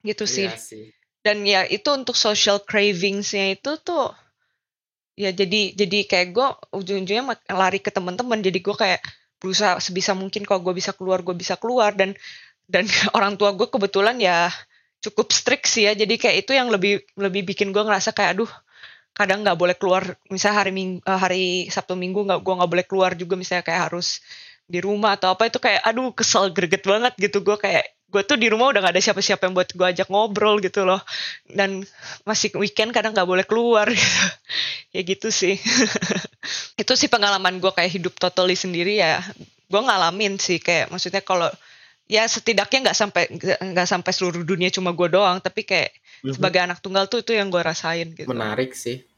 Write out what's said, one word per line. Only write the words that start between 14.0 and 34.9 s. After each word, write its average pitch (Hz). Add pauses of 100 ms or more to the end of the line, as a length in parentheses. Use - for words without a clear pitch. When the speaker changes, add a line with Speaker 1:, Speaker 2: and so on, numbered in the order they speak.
Speaker 1:
ya 175 (480)
cukup -
strict -
sih 220
ya. 202
Jadi 208
kayak 196
itu -
yang 262
lebih, 202 (140)
lebih 196
bikin 196
gue 202
ngerasa 214
kayak, 185
aduh, 220 (640)
kadang 202
nggak 196
boleh 175
keluar. 185 (260)
Misalnya 202
hari 190
Ming-, 185
eh, 190
hari 185 (260)
Sabtu 185
Minggu 185
nggak, 185
gue 190
nggak 180
boleh 180
keluar 185
juga. 175
Misalnya 180
kayak 170
harus 175 (420)
di 175
rumah 208
atau 185
apa, 190
itu 226
kayak, 208
aduh, 240
kesel 196
greget 180
banget 220
gitu. 196
Gue 190
kayak, 196 (220)
gue 202
tuh 277
di 226
rumah 226
udah 214
nggak 180
ada 185
siapa-siapa 190
yang 185
buat 185
gue 180
ajak 185
ngobrol 208
gitu 196
loh. 190 (400)
Dan 196 (400)
masih 214
weekend 208
kadang 233
nggak 190
boleh 185
keluar 226
<laughs> -
gitu. - (680)